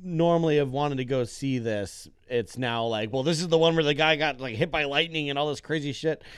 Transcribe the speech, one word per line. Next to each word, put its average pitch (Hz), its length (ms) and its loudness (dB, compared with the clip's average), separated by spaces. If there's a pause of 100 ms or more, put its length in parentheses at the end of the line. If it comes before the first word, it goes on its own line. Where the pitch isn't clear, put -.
normally 165 540 2
have 139 140 2
wanted 143 280 -2
to 131 60 -4
go 127 200 0
see 131 360 -4
this 104 480 -6 (200)
it's 120 300 -4
now 117 260 -2
like, 110 280 -2
well, 131 100 -2
this 160 180 0
is 180 80 -4
the 160 100 4
one 165 160 6
where 165 100 4
the 147 100 4
guy 156 220 4
got, 143 240 -2
like, 127 160 -6
hit 156 140 0
by 156 140 0
lightning 151 460 -2
and 139 80 -2
all 151 100 0
this 139 120 -4
crazy 147 320 -4
shit. 156 300 -2 (160)